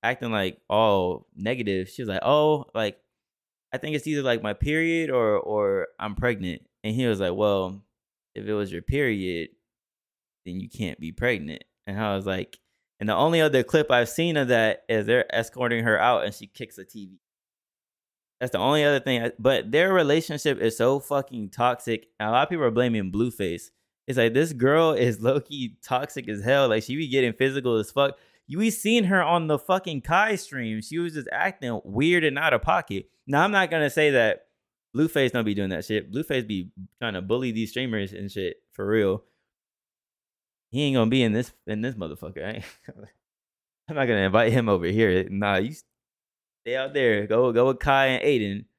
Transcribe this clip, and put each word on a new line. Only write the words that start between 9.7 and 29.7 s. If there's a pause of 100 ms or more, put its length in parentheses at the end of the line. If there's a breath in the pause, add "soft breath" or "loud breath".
then
you
can't
be
pregnant." (220)
And
I
was
like, (420)
and
the
only
other
clip
I've
seen
of
that
is
they're
escorting
her
out
and
she
kicks
a
T
V. (1200)
That's
the
only
other
thing.
I,
but
their
relationship
is
so
fucking
toxic. (120)
And
a
lot
of
people
are
blaming
Blueface. (360)
It's
like,
this
girl
is
low-key
toxic
as
hell.
Like,
she
be
getting
physical
as
fuck. (300 soft breath)
You,
we
seen
her
on
the
fucking